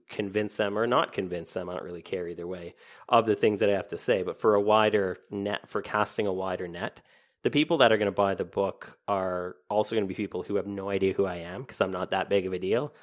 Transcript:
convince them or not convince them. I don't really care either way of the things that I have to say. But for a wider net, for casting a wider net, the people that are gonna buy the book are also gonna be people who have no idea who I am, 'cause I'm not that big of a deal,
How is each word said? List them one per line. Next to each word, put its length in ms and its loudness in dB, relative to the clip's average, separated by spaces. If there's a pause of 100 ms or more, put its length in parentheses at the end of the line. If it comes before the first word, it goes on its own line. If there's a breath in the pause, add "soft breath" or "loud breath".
convince 480 -4
them 200 -2
or 80 0
not 260 0
convince 420 -6
them. 160 -6
I 40 -8
don't 120 -8
really 180 -12
care 240 -6
either 180 -8
way 300 -10 (340 loud breath)
of 160 4
the 100 4
things 260 2
that 100 4
I 20 4
have 140 -2
to 100 -8
say. 240 0
But 180 -6
for 140 4
a 80 6
wider 560 4 (140)
net, 360 -4
for 140 -4
casting 460 0
a 60 0
wider 340 -4
net, 340 -8 (400 soft breath)
the 80 0
people 300 2
that 120 8
are 60 6
gonna 140 2
buy 240 2
the 100 -2
book 500 -4 (120)
are 480 -2 (160)
also 240 0
gonna 100 2
be 80 -4
people 300 -4
who 140 -2
have 100 -2
no 200 -6
idea 260 2
who 120 2
I 120 -4
am, 280 -10
'cause 160 -4
I'm 100 0
not 200 -4
that 180 0
big 160 2
of 80 -4
a 60 -2
deal, 440 -2